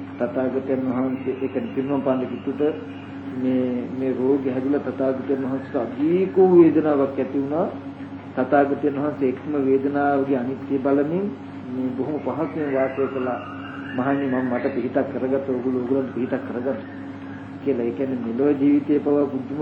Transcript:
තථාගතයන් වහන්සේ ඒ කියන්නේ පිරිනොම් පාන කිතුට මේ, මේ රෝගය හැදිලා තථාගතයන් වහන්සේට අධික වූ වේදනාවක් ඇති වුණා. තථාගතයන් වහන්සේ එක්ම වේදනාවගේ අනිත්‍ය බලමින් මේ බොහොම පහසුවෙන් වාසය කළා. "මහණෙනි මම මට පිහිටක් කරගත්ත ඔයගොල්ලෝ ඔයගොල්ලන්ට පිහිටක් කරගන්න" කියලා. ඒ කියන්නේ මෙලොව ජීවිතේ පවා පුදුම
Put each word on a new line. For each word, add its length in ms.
තථාගතයන් 720
වහන්සේ 480
ඒ 140
කියන්නේ 240
පිරිනොම් 300
පාන 220
කිතුට 380
මේ, 640
මේ 220
රෝගය 360
හැදිලා 320
තථාගතයන් 600
වහන්සේට 360
අධික 580
වූ 180
වේදනාවක් 680
ඇති 180
වුණා. 300
තථාගතයන් 640
වහන්සේ 340
එක්ම 320
වේදනාවගේ 760
අනිත්‍ය 400
බලමින් 480
මේ 240
බොහොම 260
පහසුවෙන් 520
වාසය 380
කළා. 320
"මහණෙනි 400
මම 180
මට 220
පිහිටක් 400
කරගත්ත 380
ඔයගොල්ලෝ 340
ඔයගොල්ලන්ට 320
පිහිටක් 300
කරගන්න" 360
කියලා. 280
ඒ 60
කියන්නේ 300
මෙලොව 320
ජීවිතේ 460
පවා 260
පුදුම 360